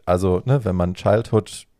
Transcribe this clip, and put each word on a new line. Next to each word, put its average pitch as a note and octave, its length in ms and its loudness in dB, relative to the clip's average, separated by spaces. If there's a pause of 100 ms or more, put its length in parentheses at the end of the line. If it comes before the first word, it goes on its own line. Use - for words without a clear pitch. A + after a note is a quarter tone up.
also, F2+ 420 0
ne, C3 180 0
wenn F#2 100 -2
man F2+ 200 0
Childhood, - 720 0 (100)